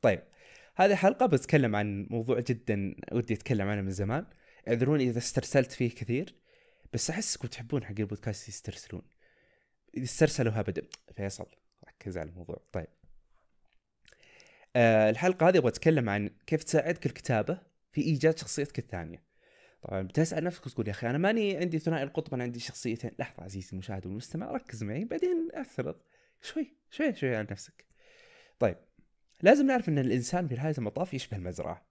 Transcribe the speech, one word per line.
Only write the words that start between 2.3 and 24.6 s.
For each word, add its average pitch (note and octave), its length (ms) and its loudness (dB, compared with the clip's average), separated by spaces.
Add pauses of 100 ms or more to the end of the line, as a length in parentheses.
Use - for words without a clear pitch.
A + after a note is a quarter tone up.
جدا G#2+ 560 -2 (160)
ودي A#2 220 0
أتكلم G2+ 340 0
عنه G#2 140 0
من F#2+ 100 -2
زمان. G2+ 340 -2 (420)
اعذروني C3 360 2
إذا B2 140 0
استرسلت B2+ 540 0
فيه A#2+ 180 0
كثير، A#2+ 460 -4 (580)
بس - 160 -2
أحسكم E3 380 -4
تحبون A#2+ 360 -6
حق G2+ 160 -10
البودكاست G#2 500 -6
يسترسلون. - 520 -12 (960)
استرسلوا A#2+ 640 2
أبدا. G2 220 -2 (340)
فيصل، G2 300 -8 (420)
ركز F2+ 300 -12
على D#2+ 120 -8
الموضوع. E2+ 320 -14 (100)
طيب. E2 160 -6 (1900)
آه، A2 340 8
الحلقة E3 400 4
هذه F#3 80 6
أبغى B2 120 6
أتكلم C#3 400 2
عن G2+ 200 0 (180)
كيف D#3 160 -2
تساعدك D#3+ 420 0
الكتابة B2 560 -2 (300)
في D3+ 100 -4
إيجاد D#3 360 2
شخصيتك C#3 420 -6
الثانية. E2+ 440 -10 (580)
طبعا F#2+ 200 -4
بتسأل D3+ 420 0
نفسك F3 240 -6
وتقول: A2+ 200 -4
"يا G#2 40 -6
أخي، A#2 180 -4
أنا C3+ 80 0
ماني G3+ 400 0
عندي D#3+ 220 -2
ثنائي D#3+ 240 -2
القطب، C#3+ 300 -6
أنا B2 100 -2
عندي A#2+ 160 -6
شخصيتين." A#2 600 -6
لحظة - 240 -8
عزيزي F#2 300 -10
المشاهد F#2+ 320 -8
والمستمع، A2 460 -8
ركز A2+ 320 -8